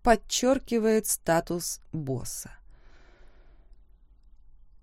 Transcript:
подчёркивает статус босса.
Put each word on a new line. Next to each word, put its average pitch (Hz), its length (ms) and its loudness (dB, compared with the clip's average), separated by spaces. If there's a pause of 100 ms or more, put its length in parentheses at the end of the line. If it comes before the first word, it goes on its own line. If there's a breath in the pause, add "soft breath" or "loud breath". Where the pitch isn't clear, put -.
подчёркивает 226 1040 2
статус - 720 -2 (120)
босса. 131 580 -8 (2250)